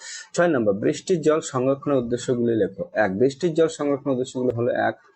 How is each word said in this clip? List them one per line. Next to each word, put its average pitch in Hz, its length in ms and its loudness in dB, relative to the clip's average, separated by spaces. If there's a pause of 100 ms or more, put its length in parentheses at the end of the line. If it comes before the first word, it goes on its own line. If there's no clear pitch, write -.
(320)
ছয় 175 160 2
নম্বর, 113 260 2
বৃষ্টির 147 460 0
জল 156 200 2
সংরক্ষণের 139 580 0
উদ্দেশ্যগুলি 120 580 -2
লেখো। 92 360 -2
এক, 98 260 0
বৃষ্টির 139 360 0
জল 160 140 4
সংরক্ষণের 143 480 -2
উদ্দেশ্যগুলি 127 380 -2
হলো 120 180 0
এক, 113 240 0 (200)